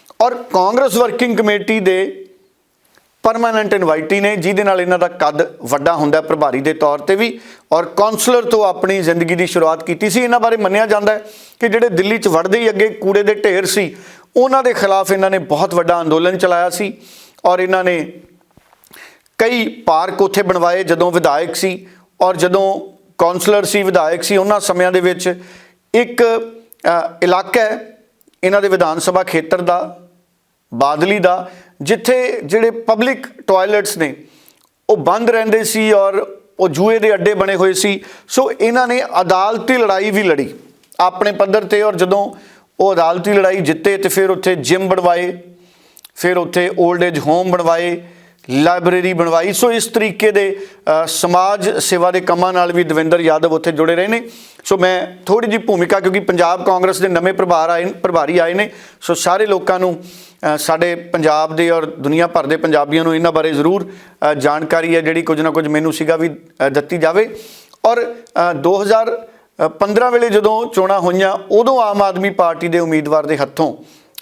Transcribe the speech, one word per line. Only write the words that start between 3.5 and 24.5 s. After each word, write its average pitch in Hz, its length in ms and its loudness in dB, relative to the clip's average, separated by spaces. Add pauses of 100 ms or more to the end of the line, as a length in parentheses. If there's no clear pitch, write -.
ਇਨਵਾਈਟੀ 165 460 0
ਨੇ, 208 160 0
ਜਿਹਦੇ 196 280 0
ਨਾਲ 185 160 2
ਇਹਨਾਂ 180 180 0
ਦਾ 175 100 2
ਕੱਦ 151 340 0 (200)
ਵੱਡਾ 143 320 0
ਹੁੰਦਾ 151 240 2
ਹੈ 156 40 0
ਪ੍ਰਭਾਰੀ 147 380 0
ਦੇ 151 120 0
ਤੌਰ 151 260 0
ਤੇ 190 160 -2
ਵੀ। 226 260 -2 (320)
ਔਰ 170 120 2
ਕੌਂਸਲਰ 220 580 0
ਤੋਂ 220 220 2
ਆਪਣੀ 185 380 0
ਜ਼ਿੰਦਗੀ 170 320 0
ਦੀ 175 120 0
ਸ਼ੁਰੂਆਤ 160 380 0
ਕੀਤੀ 175 260 -2
ਸੀ। 214 100 0
ਇਹਨਾਂ 240 200 2
ਬਾਰੇ 226 160 2
ਮੰਨਿਆ 208 300 0
ਜਾਂਦਾ 208 260 0
ਹੈ 214 60 -6 (420)
ਕਿ 233 80 2
ਜਿਹੜੇ 226 200 2
ਦਿੱਲੀ 196 300 0
'ਚ 208 100 -2
ਵੜਦੇ 180 300 2
ਹੀ 226 100 0
ਅੱਗੇ 208 200 2
ਕੂੜੇ 196 340 0
ਦੇ 208 120 0
ਢੇਰ 196 320 0
ਸੀ, 175 300 -2 (400)
ਉਹਨਾਂ 262 260 4
ਦੇ 247 100 2
ਖਿਲਾਫ 196 400 0
ਇਹਨਾਂ 190 180 0
ਨੇ 190 80 0
ਬਹੁਤ 156 360 -2
ਵੱਡਾ 175 260 2
ਅੰਦੋਲਨ 165 380 0
ਚਲਾਇਆ 180 320 2
ਸੀ 190 220 -6 (520)
ਔਰ 180 140 2
ਇਹਨਾਂ 185 260 0
ਨੇ 175 280 -2 (1300)
ਕਈ 233 300 0
ਪਾਰਕ 175 540 -2
ਉੱਥੇ 196 200 0
ਬਣਵਾਏ 180 420 0
ਜਦੋਂ 170 280 0
ਵਿਧਾਇਕ 160 440 0
ਸੀ 185 300 -6 (340)
ਔਰ 185 160 2
ਜਦੋਂ 190 440 0 (380)
ਕੌਂਸਲਰ 190 460 2
ਸੀ, 208 180 -2
ਵਿਧਾਇਕ 175 400 0
ਸੀ, 202 140 0
ਉਹਨਾਂ 202 240 2